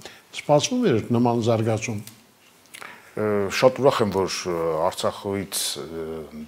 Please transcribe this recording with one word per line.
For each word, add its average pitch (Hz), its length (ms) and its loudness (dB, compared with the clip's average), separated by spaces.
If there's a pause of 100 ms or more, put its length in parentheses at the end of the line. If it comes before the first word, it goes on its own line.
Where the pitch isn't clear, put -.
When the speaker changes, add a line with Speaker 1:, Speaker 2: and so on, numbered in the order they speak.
(300)
Speaker 1:
Սպասվում 151 540 2
էր 135 140 4 (120)
նման 120 360 2
զարգացում։ 110 560 0 (1120)
Speaker 2:
Ը, 107 180 -2 (200)
շատ 127 340 4
ուրախ 135 180 4
եմ, 101 160 2
որ, 92 220 0
ը, 87 180 -4 (220)
Արցախից, 98 840 -4 (120)
ը, 78 340 -10 (400)